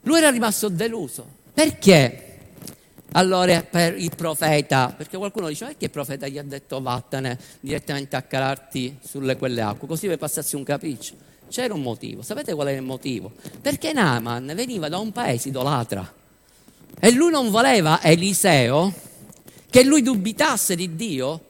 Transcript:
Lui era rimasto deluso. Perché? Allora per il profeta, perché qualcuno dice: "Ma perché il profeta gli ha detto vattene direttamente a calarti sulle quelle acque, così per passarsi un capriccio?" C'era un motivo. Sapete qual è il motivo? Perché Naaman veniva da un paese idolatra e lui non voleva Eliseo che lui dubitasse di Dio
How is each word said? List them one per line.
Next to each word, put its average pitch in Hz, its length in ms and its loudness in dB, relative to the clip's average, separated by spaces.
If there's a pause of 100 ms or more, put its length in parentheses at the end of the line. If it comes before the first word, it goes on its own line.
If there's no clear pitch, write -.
Lui 277 140 2
era 311 140 6
rimasto 220 380 0
deluso. 185 580 -4 (260)
Perché? 185 720 6 (880)
Allora 180 500 2
per 170 360 0
il 170 160 -6
profeta, 147 840 0
perché 151 200 -12
qualcuno 196 320 -6
dice: 151 160 -8
"Ma 269 60 -12
perché 294 160 -10
il - 40 -6
profeta 139 380 -8
gli 139 100 -10
ha 143 40 -10
detto 139 380 -10
vattene 127 560 -4 (240)
direttamente 139 560 -6
a 127 60 -4
calarti 135 840 -6
sulle 135 320 -4
quelle 123 260 -4
acque, 104 260 -4
così 165 180 -6
per 165 120 -2
passarsi 151 360 -6
un 143 80 -8
capriccio?" 143 520 -6 (360)
C'era 240 220 -4
un 165 80 -4
motivo. 110 420 -8
Sapete 220 320 -6
qual 143 140 -2
è 139 40 0
il 135 100 -4
motivo? 127 500 -6 (280)
Perché 294 340 -4
Naaman 123 600 0
veniva 214 360 -6
da 175 80 -4
un 214 140 -6
paese 135 360 -2
idolatra 127 640 -4 (880)
e 214 100 2
lui 302 200 4
non 269 200 0
voleva 208 520 4
Eliseo 170 920 4 (760)
che 254 120 8
lui 277 200 6
dubitasse 226 760 0
di 170 180 -6
Dio 160 560 -4